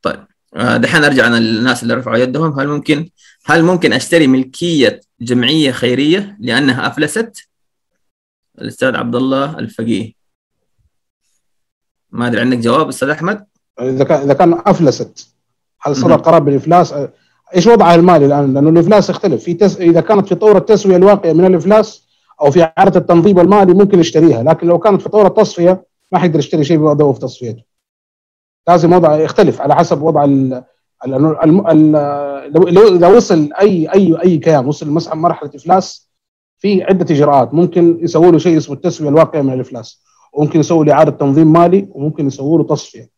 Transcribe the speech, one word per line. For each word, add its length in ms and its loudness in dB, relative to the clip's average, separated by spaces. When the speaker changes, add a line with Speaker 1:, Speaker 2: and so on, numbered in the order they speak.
Speaker 1:
طيب، 180 -8
آه، 220 -2
دحين 260 0
أرجع 240 2
أنا 120 0
للناس 440 -2
اللي 100 -4
رفعوا 240 -6
يدهم. 420 -4
هل 80 -6
ممكن، 420 -6
هل 180 2
ممكن 300 0
أشتري 340 0
ملكية 760 -2
جمعية 500 -2
خيرية 680 -4
لأنها 480 -4
أفلست؟ 640 -8
الأستاذ 340 -6
عبد 200 -6
الله 440 -4
الفقيه. 540 -8
ما 160 -8
أدري، 140 -4
عندك 160 -2
جواب 300 0
أستاذ 220 -6
أحمد؟ 360 -8
Speaker 2:
إذا 220 -2
كان، 180 0
إذا 120 0
كان 200 2
أفلست، 680 -4
هل 140 -6
صدر 140 -2
Speaker 1:
مهم. 80 4
Speaker 2:
قرار 240 2
بالإفلاس؟ 520 0
آه، 200 -10
إيش 120 2
وضعها 280 4
المالي 300 4
الآن؟ 280 0
لأنه 160 2
الإفلاس 400 2
يختلف. 340 -4
في 100 -6
تس-، 240 0
إذا 240 2
كانت 260 0
في 80 -2
طور 220 2
التسوية 380 2
الواقعة 380 2
من 120 4
الإفلاس 640 0
أو 100 2
في 120 4
إعادة 220 2
التنظيم 400 2
المالي 340 4
ممكن 260 4
يشتريها، 440 2
لكن 240 0
لو 120 2
كانت 220 0
في 80 -10
طور 180 2
التصفية 580 0
ما 80 0
حيقدر 200 0
يشتري 240 -4
شيء 140 0
بوقف 400 0
تصفيته. 460 -14
لازم 260 2
وضع 220 2
يختلف 460 0
على 140 0
حسب 260 0
وضع 220 0
ال-، 400 -2
ال-، 380 -2
الم-، 240 2
ال-، 840 0
لو... 140 4
لو 280 4
إذا 120 4
وصل 420 2
أي، 320 2
أي، 300 2
أي 140 2
كيان 280 0
وصل 220 -6
لمس-، 260 -6
مرحلة 420 -6
إفلاس، 540 -4
في 220 -2
عدة 320 -2
إجراءات 380 0
ممكن 480 0
يسووا 300 2
له 60 4
شيء 200 0
اسمه 180 -6
التسوية 340 -6
الواقعة 320 0
من 120 -2
الإفلاس، 500 -12
وممكن 260 -2
يسووا 260 0
له 80 2
إعادة 180 2
تنظيم 420 2
مالي، 380 2
وممكن 360 -6
يسووا 300 -4
له 60 0
تصفية. 540 -8